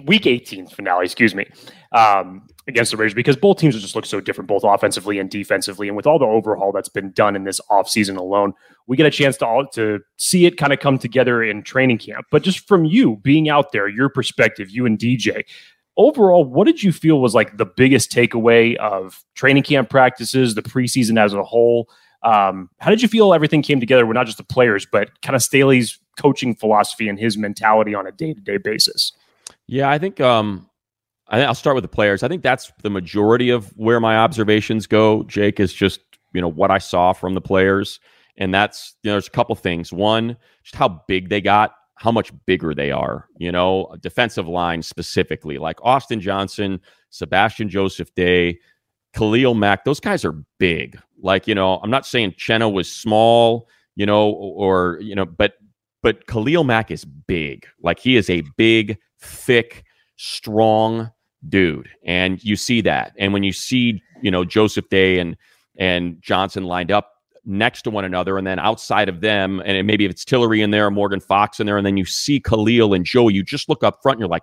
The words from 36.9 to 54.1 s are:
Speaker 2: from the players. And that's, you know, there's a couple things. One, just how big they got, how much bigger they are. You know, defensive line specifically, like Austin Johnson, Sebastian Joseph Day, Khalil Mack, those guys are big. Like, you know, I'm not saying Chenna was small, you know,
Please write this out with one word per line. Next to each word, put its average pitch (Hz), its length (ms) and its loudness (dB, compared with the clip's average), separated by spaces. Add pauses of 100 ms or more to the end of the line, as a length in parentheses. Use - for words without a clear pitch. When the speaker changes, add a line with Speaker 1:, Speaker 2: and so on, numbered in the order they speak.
Speaker 2:
from 92 220 -6
the 90 60 -4
players. 95 600 0 (360)
And 95 160 -4
that's, - 500 -2
you 107 60 -6
know, 104 60 0
there's 98 140 -4
a - 20 -20
couple 120 240 -4
things. 87 380 -6
One, 110 440 -2 (260)
just - 140 -20
how 104 320 -2
big 92 220 -4
they 104 100 -2
got, 104 320 2 (240)
how 113 160 -2
much 110 180 -2 (140)
bigger 82 300 -2
they 71 160 -4
are. 69 360 -6 (120)
You 87 120 -6
know, 90 500 -2
defensive 107 460 -4
line 85 360 -4
specifically, 78 760 -6
like 80 240 -8
Austin 123 380 -2
Johnson, 98 600 -6 (300)
Sebastian 101 580 -2
Joseph 95 460 -6
Day, 87 440 0 (560)
Khalil 117 400 2
Mack, 101 300 0
those 143 160 -2
guys 196 240 -4
are 76 200 -8 (140)
big. 80 400 -2 (200)
Like, 95 300 -2
you 107 60 0
know, 95 280 0
I'm 107 80 -6
not 135 160 -2
saying 107 260 -2
Chenna 113 380 -2
was 95 220 -4
small, 117 720 2 (280)
you 101 100 -4
know, 107 240 2